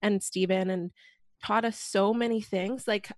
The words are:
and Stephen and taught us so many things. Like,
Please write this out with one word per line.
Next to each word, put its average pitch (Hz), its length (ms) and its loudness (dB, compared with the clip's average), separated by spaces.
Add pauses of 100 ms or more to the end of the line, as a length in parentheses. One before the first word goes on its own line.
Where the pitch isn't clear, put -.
and 208 220 2
Stephen 190 460 0
and 180 220 -2 (520)
taught 226 220 2
us 226 120 -2
so 196 360 2
many 233 280 0
things. 208 460 -4
Like, 208 300 -2